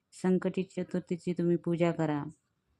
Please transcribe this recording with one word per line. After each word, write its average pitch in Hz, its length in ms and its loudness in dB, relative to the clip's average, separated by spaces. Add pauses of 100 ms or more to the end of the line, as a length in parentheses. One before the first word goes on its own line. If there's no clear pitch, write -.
(220)
संकटी 185 400 2
चतुर्थीची 180 680 -4
तुम्ही 175 240 2
पूजा 170 340 2
करा. 151 340 -2 (560)